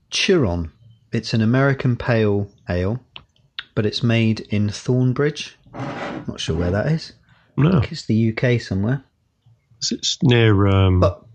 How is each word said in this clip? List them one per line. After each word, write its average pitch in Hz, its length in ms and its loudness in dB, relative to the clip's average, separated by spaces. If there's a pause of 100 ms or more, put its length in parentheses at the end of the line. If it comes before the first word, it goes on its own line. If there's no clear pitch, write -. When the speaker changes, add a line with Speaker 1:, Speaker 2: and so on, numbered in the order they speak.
(120)
Speaker 1:
Chiron. 87 600 0 (400)
It's 113 220 -4
an 113 80 2
American 131 540 2
pale 107 560 0 (180)
ale, 92 340 -2 (680)
but 107 140 -2
it's - 160 -4
made 113 380 2
in 104 280 -2
Thornbridge. 127 840 -2 (720)
Not - 120 -10
sure 80 160 -4
where 87 160 -2
that 101 160 0
is. 156 260 -4 (440)
Speaker 2:
No. 139 120 4
Speaker 1:
I - 20 2 (100)
think - 100 -4
it's 160 140 -12
the 113 100 0
U 113 180 2
K 123 240 0
somewhere. 110 460 -2 (760)
Speaker 2:
It's, - 120 -6
it's - 320 -6
near, 110 440 4
um, 95 340 4
Speaker 1:
But - 200 0 (140)